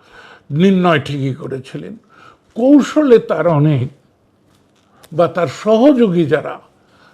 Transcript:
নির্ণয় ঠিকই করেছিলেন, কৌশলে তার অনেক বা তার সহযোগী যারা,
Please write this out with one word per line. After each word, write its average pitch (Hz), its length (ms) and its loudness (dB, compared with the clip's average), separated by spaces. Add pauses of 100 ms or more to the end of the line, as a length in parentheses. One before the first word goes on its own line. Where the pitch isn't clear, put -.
(520)
নির্ণয় 175 540 2
ঠিকই 139 280 -6
করেছিলেন, 131 600 -14 (640)
কৌশলে 262 640 2
তার 160 280 -2
অনেক 147 400 0 (1300)
বা 170 140 0
তার 170 200 -4
সহযোগী 220 800 2
যারা, 143 300 -4 (580)